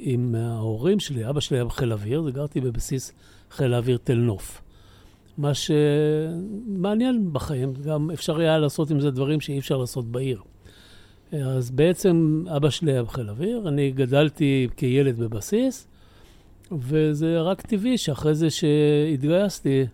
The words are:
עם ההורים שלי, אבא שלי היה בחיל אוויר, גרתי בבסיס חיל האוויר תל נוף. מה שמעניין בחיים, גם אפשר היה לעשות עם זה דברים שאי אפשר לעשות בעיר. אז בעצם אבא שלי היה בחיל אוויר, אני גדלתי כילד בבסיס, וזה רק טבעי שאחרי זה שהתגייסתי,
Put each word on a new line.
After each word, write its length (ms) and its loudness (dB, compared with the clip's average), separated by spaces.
עם 320 0
ההורים 680 -2
שלי, 280 -6
אבא 120 -2
שלי 160 -2
היה 80 0
בחיל 280 -2
אוויר, 380 -4
גרתי 300 -4
בבסיס 520 -4
חיל 240 0
האוויר 300 0
תל 100 2
נוף. 480 -2
מה 160 -2
שמעניין 1800 0
בחיים, 400 -2
גם 380 -4
אפשר 280 -4
היה 200 4
לעשות 320 0
עם 100 2
זה 100 2
דברים 300 0
שאי 180 -6
אפשר 180 -2
לעשות 280 -4
בעיר. 380 -4
אז 380 -2
בעצם 760 4
אבא 140 4
שלי 220 0
היה 100 2
בחיל 280 -6
אוויר, 380 -4
אני 220 2
גדלתי 840 2
כילד 420 2
בבסיס, 680 -2
וזה 680 0
רק 200 0
טבעי 380 0
שאחרי 360 0
זה 160 2
שהתגייסתי, 1400 2